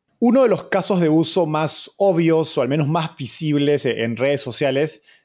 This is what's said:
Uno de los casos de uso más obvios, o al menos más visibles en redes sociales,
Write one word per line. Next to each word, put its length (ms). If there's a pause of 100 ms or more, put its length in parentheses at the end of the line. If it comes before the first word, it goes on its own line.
(200)
Uno 240
de 40
los 160
casos 380
de 80
uso 360
más 520
obvios, 600
o 40
al 80
menos 180
más 300
visibles 680
en 300
redes 240
sociales, 640 (220)